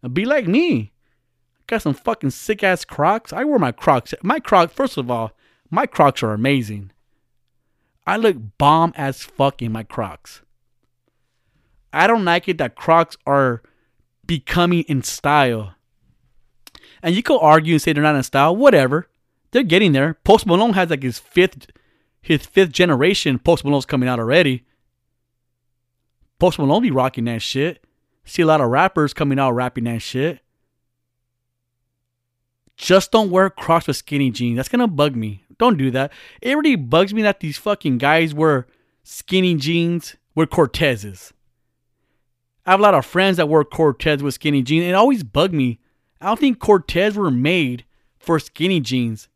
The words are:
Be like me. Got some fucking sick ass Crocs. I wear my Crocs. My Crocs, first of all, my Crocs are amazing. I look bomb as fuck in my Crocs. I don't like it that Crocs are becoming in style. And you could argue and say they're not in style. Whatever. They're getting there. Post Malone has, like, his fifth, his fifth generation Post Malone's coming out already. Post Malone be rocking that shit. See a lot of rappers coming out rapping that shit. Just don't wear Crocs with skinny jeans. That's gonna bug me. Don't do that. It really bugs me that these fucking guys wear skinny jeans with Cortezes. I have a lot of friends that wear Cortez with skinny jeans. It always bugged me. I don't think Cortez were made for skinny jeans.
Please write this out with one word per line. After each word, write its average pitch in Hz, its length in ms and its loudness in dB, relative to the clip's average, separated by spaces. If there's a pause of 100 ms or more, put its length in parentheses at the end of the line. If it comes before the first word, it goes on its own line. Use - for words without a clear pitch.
(120)
Be 180 140 -2
like 262 220 -2
me. 185 440 0 (760)
Got 226 160 -4
some 147 100 -2
fucking 143 380 -6
sick - 320 -6
ass 185 200 0
Crocs. 190 480 -2
I 233 120 -6
wear 294 160 -2
my 131 120 -2
Crocs. - 420 0 (100)
My 208 160 -2
Crocs, 175 340 2
first - 240 -4
of 123 120 -8
all, 113 220 -4 (380)
my 240 160 -2
Crocs - 380 0
are 110 100 -2
amazing. 110 580 -4 (1120)
I 190 120 -2
look 220 180 2 (220)
bomb 160 380 4
as 139 260 -6
fuck - 400 -4
in 113 100 -6
my 110 120 -8
Crocs. - 580 -12 (1500)
I 160 140 4
don't 220 180 2
like 170 240 0
it 170 80 -2
that 131 180 -4
Crocs 165 400 0 (120)
are 135 340 0 (640)
becoming 170 640 0
in 139 160 -2
style. 123 720 -2 (1300)
And 175 120 0
you 220 80 -4
could 190 160 2
argue 160 360 4
and 147 60 2
say 160 120 0
they're 147 100 0
not 151 120 2
in 131 80 -2
style. 151 320 0
Whatever. 170 520 4 (440)
They're 277 120 2
getting 185 280 4
there. 143 320 0
Post 208 220 4
Malone 202 280 2
has, 185 160 0
like, 139 140 -4
his 123 160 -6
fifth, - 480 -2 (540)
his - 240 -2
fifth 190 260 2
generation 160 680 0
Post 170 260 0
Malone's 143 220 -2
coming 127 240 -2
out 123 100 -4
already. 127 460 0 (1700)
Post 175 180 2
Malone 156 240 0
be 240 100 0
rocking 127 340 -2
that 117 160 -4
shit. 151 440 -6 (380)
See - 180 -6
a 165 40 4
lot 156 160 4
of 120 80 0
rappers 151 440 0
coming 139 260 -2
out 131 120 0
rapping 123 340 -4
that 117 160 -6
shit. 156 380 -6 (2500)
Just - 340 0
don't 220 180 4
wear 185 200 2
Crocs 165 380 -2
with 139 100 -4
skinny 139 340 -2
jeans. 120 240 -4
That's 127 140 -6
gonna 240 180 0
bug 147 280 0
me. 107 280 -8 (160)
Don't 233 180 2
do 135 140 0
that. 135 200 -4 (300)
It 262 140 -2
really 302 200 2
bugs 165 380 0
me 220 80 -2
that 208 200 0
these 151 160 -8
fucking 165 420 -4
guys 156 340 0
wear 147 320 0 (380)
skinny 185 520 -2
jeans 170 600 -4 (180)
with 156 160 -2
Cortezes. 120 840 -2 (1300)
I 180 60 0
have 196 80 4
a 208 40 4
lot 202 120 6
of 135 100 0
friends 185 320 0
that 156 120 0
wear 151 140 4
Cortez 147 600 -2
with 143 100 -4
skinny 143 300 -2
jeans. 160 220 0
It 180 100 -2
always 226 280 2
bugged 156 300 -2
me. 127 260 -2 (400)
I 165 80 -8
don't 226 120 -2
think 269 200 0
Cortez 196 580 0
were 190 120 -2
made 131 560 -2 (320)
for 165 220 -2
skinny 175 400 -2
jeans. 117 560 -6